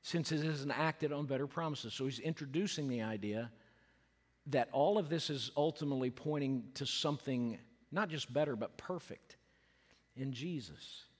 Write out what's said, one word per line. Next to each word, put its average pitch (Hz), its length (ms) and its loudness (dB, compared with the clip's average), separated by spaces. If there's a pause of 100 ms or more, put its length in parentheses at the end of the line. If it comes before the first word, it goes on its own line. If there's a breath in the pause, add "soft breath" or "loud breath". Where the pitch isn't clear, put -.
since 170 300 0
it 151 120 2
is 151 200 0
enacted 147 480 2
on 147 140 0
better 139 220 0
promises." 143 460 -2
So 131 120 -2
he's 131 140 -2
introducing 156 680 0
the 120 120 0
idea 110 480 -2 (1000 soft breath)
that 135 240 4
all 160 260 6
of 170 120 2
this 160 200 0
is 135 280 -2
ultimately 143 540 2
pointing 135 520 0 (120)
to 143 100 -4
something 127 720 0 (340)
not 190 180 0
just 147 220 -4
better, 143 240 2
but 107 220 -4
perfect - 600 -8 (760 soft breath)
in 135 160 -4
Jesus. 123 760 -6 (140)